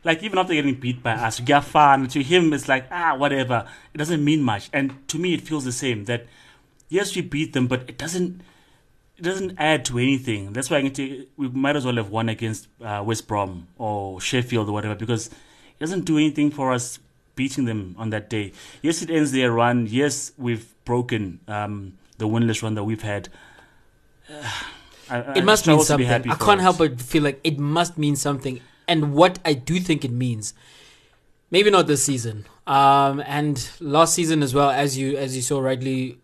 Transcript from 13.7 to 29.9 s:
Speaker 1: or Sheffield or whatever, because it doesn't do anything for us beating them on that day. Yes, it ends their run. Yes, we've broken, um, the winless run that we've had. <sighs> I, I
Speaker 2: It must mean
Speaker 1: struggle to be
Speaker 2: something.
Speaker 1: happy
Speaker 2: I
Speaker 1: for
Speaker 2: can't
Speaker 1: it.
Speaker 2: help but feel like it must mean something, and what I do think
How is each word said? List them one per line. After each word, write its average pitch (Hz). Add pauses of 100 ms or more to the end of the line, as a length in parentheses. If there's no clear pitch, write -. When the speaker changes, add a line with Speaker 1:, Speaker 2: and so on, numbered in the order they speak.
Speaker 1:
or 98
Sheffield 120
or 104
whatever, 104
because 110
it -
doesn't 165
do 156
anything 147
for 135
us - (340)
beating 131
them 104
on 110
that 104
day. 101 (300)
Yes, 165
it 160
ends 151
their 127
run. 117
Yes, 139
we've 120 (120)
broken, 120
um, 104 (200)
the 107
winless 113
run 110
that 104
we've 110
had. 101 (1000)
<sighs> - (800)
I, 123
I 127
Speaker 2:
It 180
must 208
mean 151
Speaker 1:
struggle 156
to 151
be 127
Speaker 2:
something. -
Speaker 1:
happy 117
Speaker 2:
I 110
Speaker 1:
for -
Speaker 2:
can't 202
Speaker 1:
it. -
Speaker 2:
help 180
but 139
feel 156
like 139
it 151
must 160
mean 147
something, 135 (280)
and 151
what 180
I 156
do 147
think 156